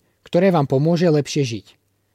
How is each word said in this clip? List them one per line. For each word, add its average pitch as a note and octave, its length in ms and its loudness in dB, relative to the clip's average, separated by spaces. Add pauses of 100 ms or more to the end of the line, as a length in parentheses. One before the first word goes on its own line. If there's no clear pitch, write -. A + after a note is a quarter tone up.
(280)
ktoré F#3 240 2
vám D3+ 160 0
pomôže D#3+ 400 0
lepšie D3 400 0
žiť. A2+ 180 -10 (500)